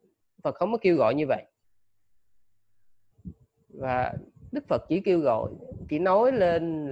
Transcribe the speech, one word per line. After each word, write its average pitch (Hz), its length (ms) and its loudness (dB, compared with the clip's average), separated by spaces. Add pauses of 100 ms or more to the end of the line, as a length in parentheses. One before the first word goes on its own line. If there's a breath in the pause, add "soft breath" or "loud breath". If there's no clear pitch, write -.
(420)
Phật 143 120 -4
không 196 180 -4
có 226 80 -2
kêu 175 160 4
gọi 120 180 4
như 151 140 -2
vậy. 117 160 -2 (2250)
Và 127 460 -4 (380)
Đức 285 160 -6
Phật 117 200 0
chỉ 175 120 0
kêu 180 200 2
gọi, 117 300 0 (380)
chỉ 151 100 -2
nói 196 340 4
lên 165 600 0